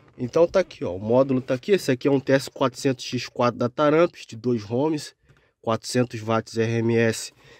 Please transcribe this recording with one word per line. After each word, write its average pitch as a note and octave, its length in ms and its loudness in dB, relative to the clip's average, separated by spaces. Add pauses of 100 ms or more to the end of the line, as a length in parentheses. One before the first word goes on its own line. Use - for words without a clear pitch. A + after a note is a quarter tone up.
(180)
Então, D#3+ 280 2
tá F#3+ 140 0
aqui, - 240 -6
ó. F2+ 100 -6
O F#2+ 60 -8
módulo B2+ 400 2
tá C3 140 -4
aqui. E3 180 -2
Esse - 180 2
aqui B2+ 160 0
é C#3 40 2
um C#3 100 2
T C3+ 120 0
S C3+ 180 2
quatrocentos C3+ 520 -2
X - 280 -8
quatro A#2+ 280 0
da A#2+ 120 -2
Taramps, D#3 560 2
de A#2 100 -16
dois A2+ 340 -4
homes. D3 460 -4 (460)
Quatrocentos A#2+ 580 -2
watts A2+ 380 -2
R A2+ 120 0
M A#2 240 0
S, A2+ 380 0 (280)